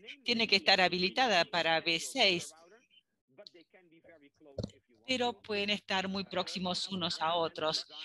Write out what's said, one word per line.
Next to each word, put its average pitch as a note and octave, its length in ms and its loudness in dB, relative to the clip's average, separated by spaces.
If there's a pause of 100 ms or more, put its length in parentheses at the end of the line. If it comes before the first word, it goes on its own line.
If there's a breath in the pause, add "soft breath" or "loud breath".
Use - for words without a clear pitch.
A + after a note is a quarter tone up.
(240 loud breath)
tiene A3+ 240 0
que G3 100 4
estar F#3+ 240 4
habilitada F3+ 640 2
para E3 340 2
V E3 200 -2
seis, F#3+ 540 0 (2500)
pero B3 360 -2
pueden G3+ 280 -2
estar F#3+ 380 -2
muy F#3+ 160 -4
próximos F3+ 640 -4
unos F3 320 -4
a E3 160 2
otros. D#3+ 520 -2 (180 loud breath)